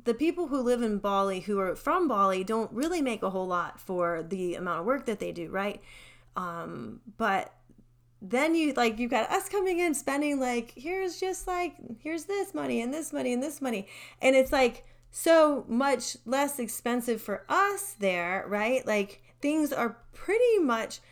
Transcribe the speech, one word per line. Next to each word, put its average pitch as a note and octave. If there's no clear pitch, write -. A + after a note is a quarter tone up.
the A#3+
people E4
who C4+
live A#3+
in G#3+
Bali, G3
who G3+
are F#3
from E4
Bali, G3
don't A3
really D#4+
make B3
a F#3+
whole F#3
lot F3
for E3+
the F3
amount E3+
of F3
work C4
that G#3+
they F3
do, E3
right? G3
Um, E3+
but G3
then C4
you, D#4
like, A3+
you've A#3+
got -
us F#4+
coming F#4+
in F4
spending, C#4+
like, B3
here's F4
just, F#4
like, F4+
here's D#4
this G4
money B3+
and A#3+
this D4+
money C4
and B3
this C#4+
money. A3+
And C4+
it's, C4
like, C4
so D#4
much C4
less C#4
expensive A#3+
for -
us G4
there, F3+
right? G#3+
Like, G#3
things D4
are A#3
pretty A4+
much A#3